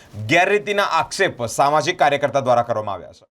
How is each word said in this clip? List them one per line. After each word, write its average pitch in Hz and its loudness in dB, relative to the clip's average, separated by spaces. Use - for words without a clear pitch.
ગેરરીતિના 202 2
આક્ષેપ 165 -2
સામાજિક 151 0
કાર્યકર્તા 143 2
દ્વારા 120 2
કરવામાં 107 -4
આવ્યા 85 -16
છે. - -20